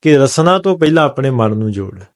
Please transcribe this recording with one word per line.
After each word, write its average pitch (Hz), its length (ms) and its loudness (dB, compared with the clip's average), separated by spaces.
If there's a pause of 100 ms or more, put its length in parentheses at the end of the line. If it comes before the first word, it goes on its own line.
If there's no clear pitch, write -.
ਕਿ 151 140 4
ਰਸਨਾ 160 420 2
ਤੋਂ 180 200 -2
ਪਹਿਲਾਂ 160 260 2
ਆਪਣੇ 135 260 -2
ਮਨ 110 260 0
ਨੂੰ 110 160 -4
ਜੋੜ 95 320 -10 (120)